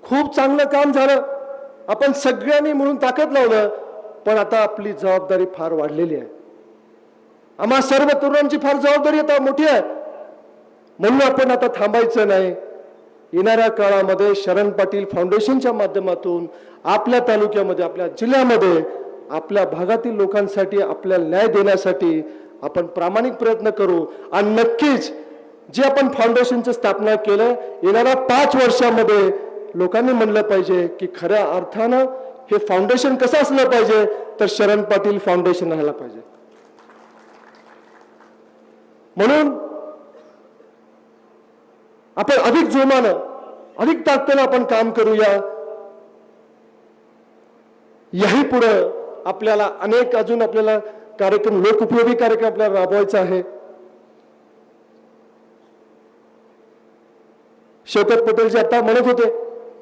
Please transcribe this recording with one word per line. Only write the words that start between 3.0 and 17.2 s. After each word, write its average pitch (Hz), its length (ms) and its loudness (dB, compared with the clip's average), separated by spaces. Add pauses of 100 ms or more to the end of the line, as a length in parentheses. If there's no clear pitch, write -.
लावलं, 220 380 2 (560)
पण 214 120 2
आता 208 200 0
आपली 214 360 -2
जबाबदारी 185 520 0 (100)
फार 165 180 -6
वाढलेली 156 420 -2
आहे. 127 100 -8 (1300)
आम्हा 254 220 2
सर्व 277 400 2
तरुणांची 294 360 0
फार 285 180 0
जबाबदारी 294 440 2
आता 294 220 2
मोठी 269 240 0
आहे, 269 340 0 (1000)
म्हणून 240 220 2
आपण 262 300 2
आता 240 160 0
थांबायचं 226 600 0
नाही. 190 280 2 (760)
येणाऱ्या 220 380 2
काळामध्ये 196 640 2
शरण 196 340 0
पाटील 196 360 -2
फाउंडेशनच्या 214 680 0
माध्यमातून 185 760 -4 (360)
आपल्या 220 440 2